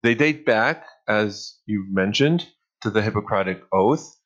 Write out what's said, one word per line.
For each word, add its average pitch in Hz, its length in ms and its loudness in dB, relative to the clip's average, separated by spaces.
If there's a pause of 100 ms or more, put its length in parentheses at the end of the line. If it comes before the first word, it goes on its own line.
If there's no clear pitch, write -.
They 117 140 4
date 147 300 0
back, 123 400 2 (220)
as 107 480 -2 (100)
you 104 240 -4
mentioned, 104 580 0 (340)
to 113 80 -2
the 104 120 0
Hippocratic 101 600 -2 (120)
Oath 110 420 0 (100)